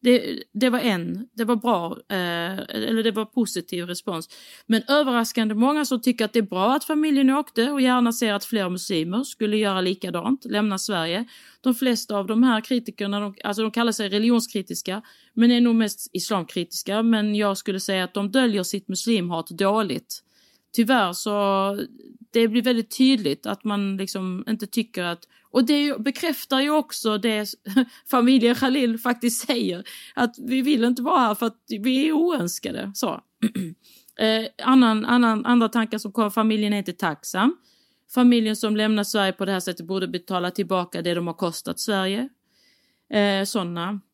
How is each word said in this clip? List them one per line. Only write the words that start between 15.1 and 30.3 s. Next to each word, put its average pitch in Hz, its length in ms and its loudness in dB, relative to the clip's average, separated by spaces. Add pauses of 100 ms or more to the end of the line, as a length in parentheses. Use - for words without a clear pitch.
men 233 180 4
är 240 100 4
nog 233 140 4
mest 220 380 -2
islamkritiska. 185 920 -4
Men 214 320 2
jag 202 220 0
skulle 190 220 -6
säga 190 240 -2
att 180 100 -8
de 202 180 -4
döljer 220 320 2
sitt - 240 -8
muslimhat 175 600 -2
dåligt. 196 760 -2 (500)
Tyvärr 220 400 2
så, 202 640 0 (540)
det 233 160 4
blir 226 140 2
väldigt 233 360 0
tydligt 254 480 2
att 202 180 -6
man 202 340 -2
liksom 190 500 -6
inte 220 200 -4
tycker 220 360 -4
att, 170 240 -6 (240)
och 247 140 4
det 285 340 2
bekräftar 269 640 -2
ju 285 80 0
också 294 480 0
det 214 300 -2 (300)
<laughs> - 340 -2
familjen 247 440 6
Khalil 254 440 0
faktiskt 240 480 -2
säger, 185 360 -2 (320)
att 240 220 0